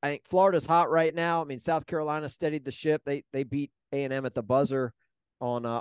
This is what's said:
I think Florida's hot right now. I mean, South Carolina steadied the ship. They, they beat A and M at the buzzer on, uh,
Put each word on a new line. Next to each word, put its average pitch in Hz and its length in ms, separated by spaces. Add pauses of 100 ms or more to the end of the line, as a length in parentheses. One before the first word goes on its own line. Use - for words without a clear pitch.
I 143 80
think 143 160
Florida's 185 400
hot 165 240
right 160 260
now. 170 260
I 156 40
mean, 135 140
South 160 260
Carolina 151 420
steadied 151 380
the 135 60
ship. 151 340
They, 143 260
they 135 120
beat 139 280 (220)
A 139 100
and 135 80
M 135 140
at 123 80
the 120 100
buzzer 131 500 (460)
on, 120 260
uh, 117 160